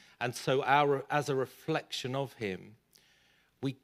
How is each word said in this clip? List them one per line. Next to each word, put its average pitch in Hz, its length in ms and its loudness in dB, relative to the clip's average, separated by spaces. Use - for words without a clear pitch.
And 123 160 -2
so 135 300 0
our, 139 440 4
as 147 200 0
a 139 60 0
reflection - 800 -4
of 135 200 -4
him, 98 420 -8
we 135 220 -4